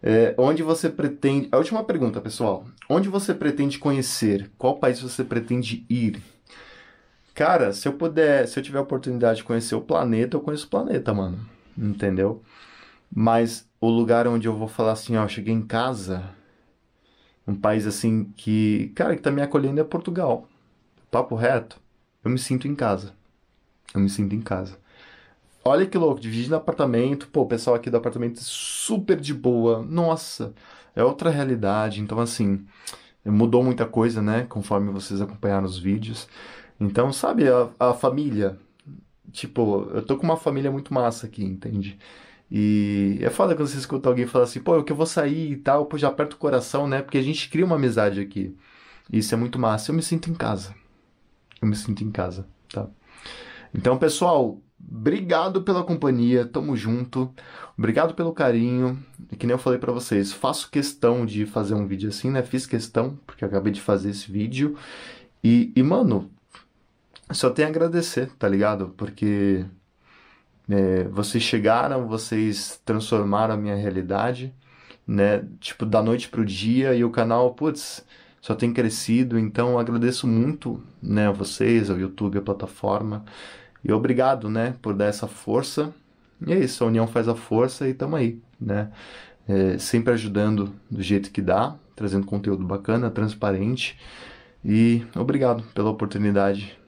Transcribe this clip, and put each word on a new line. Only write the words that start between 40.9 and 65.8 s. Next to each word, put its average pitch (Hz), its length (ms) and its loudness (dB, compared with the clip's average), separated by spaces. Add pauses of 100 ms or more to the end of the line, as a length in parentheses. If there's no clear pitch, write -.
massa 117 340 0
aqui, 110 160 -10
entende? 98 560 -6 (500)
E 104 720 2
é - 80 2
foda 180 260 2
quando 151 120 -2
você 135 100 -6
escuta 135 300 -4
alguém 123 180 2
falar 123 200 4
assim, 123 160 -8
pô, 170 140 2
eu 151 80 4
que 151 100 -4
vou 151 120 0
sair 151 460 -2
e 139 60 -6
tal, 143 280 2
pô, 151 120 -8
já 143 100 2
aperta 143 280 -2
o - 40 -20
coração, 143 480 0
né? 139 140 0
Porque 143 160 -4
a 135 60 2
gente 151 260 -4
cria 165 160 2
uma 175 100 2
amizade 107 460 2
aqui. 98 340 -6 (560)
Isso 107 220 2
é 113 40 0
muito 123 220 -2
massa. 110 320 0
Eu 156 40 0
me 165 60 0
sinto 165 280 -2
em 165 40 -2
casa. 101 400 -4 (880)
Eu 110 60 2
me 104 80 2
sinto 104 280 -6
em 107 80 -4
casa, 92 360 -6 (240)
tá? 104 160 -6 (880)
Então, 127 220 2
pessoal, 156 640 2 (180)
obrigado 175 840 0
pela 180 200 0
companhia, 127 640 2
tamo 131 320 -4
junto. 123 560 -2 (440)
Obrigado 135 360 2
pelo 165 200 -2
carinho. 127 640 2 (340)
E - 40 -12
que 113 100 -6
nem 120 80 2
eu 127 60 0
falei 123 200 2
pra 123 120 -2
vocês, 117 400 0
faço - 400 -4
questão 123 540 0
de 107 200 -2
fazer 107 280 -2
um 104 120 0
vídeo 98 240 -4
assim, 127 220 -4
né? 131 120 0
Fiz 127 220 -4
questão, 120 600 -2
porque - 180 -10
eu 101 60 -2
acabei 98 240 0
de 101 80 -8
fazer 101 300 0
esse 98 200 -10
vídeo. 131 460 -2 (640)
E, 117 320 6
e, 127 80 6